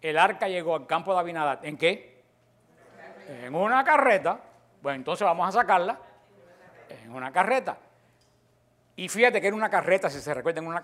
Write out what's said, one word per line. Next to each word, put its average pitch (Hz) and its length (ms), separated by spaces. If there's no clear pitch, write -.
el 156 160
arca 196 300
llegó 170 280
al 135 120
campo 175 260
de 180 60
Abinadad, 160 460
¿en 151 120
qué? - 460
En 127 100
una 220 300
carreta. 254 560
Bueno, 139 140
entonces 160 300
vamos 175 240
a - 20
sacarla 202 480
en 113 80
una 131 220
carreta. 190 440
Y 180 120
fíjate 220 300
que 175 80
era 202 80
una 214 140
carreta, 190 400
si 143 100
se 147 140
recuerdan, 160 320
una, 165 180